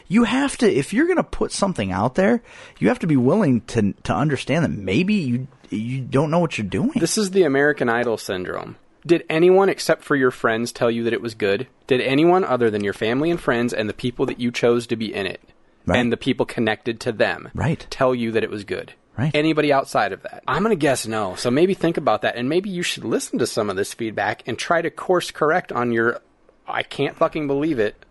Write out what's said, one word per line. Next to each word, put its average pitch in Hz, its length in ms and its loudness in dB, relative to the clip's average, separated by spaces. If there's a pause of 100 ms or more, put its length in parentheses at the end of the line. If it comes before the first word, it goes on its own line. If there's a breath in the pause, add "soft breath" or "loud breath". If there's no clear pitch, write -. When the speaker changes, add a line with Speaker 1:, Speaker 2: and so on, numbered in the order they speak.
Speaker 1:
you 233 160 4
have 262 340 -2
to, 226 140 4
if 135 200 -2
you're 269 140 2
gonna 359 160 0
put - 300 -6
something 117 400 -2
out 101 240 0
there, 220 260 2 (380 loud breath)
you 175 80 4
have 240 120 2
to 202 60 -4
be 151 100 4
willing 135 520 4
to, 104 240 2 (120)
to - 100 -2
understand 143 500 0
that 110 80 0
maybe 110 420 0
you, 131 320 -2 (240)
you 117 300 -4
don't 139 300 0
know 170 100 2
what 165 180 -2
you're 107 80 -4
doing. 127 300 -2
Speaker 2:
This 165 220 0
is 196 120 -2
the 190 140 4
American 139 440 2
Idol 117 300 0
syndrome. 92 580 -8 (300)
Did 165 240 4
anyone 185 380 6
except - 340 0
for 147 140 0
your 131 160 4
friends 117 400 -2
tell 120 180 2
you 117 140 -2
that 113 80 2
it 113 100 -2
was 110 120 -8
good? 104 340 0 (180)
Did 127 140 4
anyone 156 420 4
other 120 280 2
than 104 120 -2
your 101 100 -2
family 127 380 0
and 170 100 -2
friends 120 320 0
and 107 160 -2
the 98 60 -6
people 127 320 -4
that 123 140 -8
you 120 100 0
chose 120 380 2
to 117 80 -2
be 110 180 -6
in 98 120 -4
it 87 140 -10 (460)
Speaker 1:
Right. 123 140 2
Speaker 2:
and 120 120 0
the 117 40 0
people 123 280 -2
connected 110 580 -2
to 123 100 -2
them 101 420 -2
Speaker 1:
Right. - 340 -2
Speaker 2:
tell 131 240 0
you 117 200 -2
that 110 100 0
it 107 80 -4
was 101 140 -8
good? 92 300 -8 (220)
Speaker 1:
Right. 143 180 0
Speaker 2:
Anybody 151 380 2
outside 127 400 0
of 92 120 -10
that? - 240 -14
I'm 131 160 -2
gonna 226 120 2
guess 139 300 0
no. 107 300 -4
So 123 140 -2
maybe 175 220 4
think 170 240 0
about 123 260 2
that, 110 140 -2
and 123 140 -4
maybe 190 180 0
you 175 140 -6
should 165 220 -6
listen - 340 -4
to 123 80 2
some 104 240 -2
of 92 60 -6
this 98 180 -4
feedback 107 520 -4
and 117 120 -4
try 170 240 0
to 160 80 -4
course - 400 -2
correct 160 420 -2
on 120 180 -2
your 117 300 0 (480)
"I 117 140 -4
can't - 340 -6
fucking 156 300 -2
believe 143 320 -2
it" 107 200 0
Speaker 1:
Right. - 120 -20